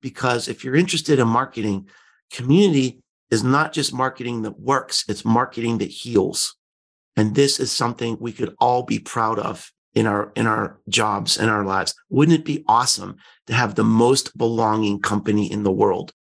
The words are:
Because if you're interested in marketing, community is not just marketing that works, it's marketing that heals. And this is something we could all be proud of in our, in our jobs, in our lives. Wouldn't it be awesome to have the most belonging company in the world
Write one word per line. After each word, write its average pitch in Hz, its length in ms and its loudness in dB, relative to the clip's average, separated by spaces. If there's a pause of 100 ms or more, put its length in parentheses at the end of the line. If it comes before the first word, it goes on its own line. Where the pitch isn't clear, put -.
Because 123 460 -2
if - 160 -10
you're 131 120 -4
interested 160 440 2
in 117 80 4
marketing, 107 600 -2 (440)
community 139 680 2 (300)
is 110 140 0
not 147 280 2
just 139 220 -4
marketing 123 480 -4
that 107 180 -8
works, 127 480 -2
it's 101 160 -6
marketing 117 540 0
that 98 80 -2
heals. 98 720 -2 (600)
And 107 200 0
this 139 240 2
is 127 120 -4
something 117 480 -4
we 113 120 -8
could - 280 -8
all 123 240 2
be 113 160 -4
proud 110 400 -2
of - 320 -8 (220)
in 113 140 2
our, 104 280 -2
in 113 120 0
our 110 320 -2 (100)
jobs, 107 480 -2
in 110 120 2
our 104 160 0
lives. 95 280 -2 (160)
Wouldn't 156 300 6
it 156 60 -8
be 151 220 -6
awesome 104 500 0 (300)
to 113 60 -4
have 113 220 0
the 113 80 2
most 117 540 4
belonging 110 640 0
company 104 500 0
in 104 120 -6
the 98 80 0
world 95 520 0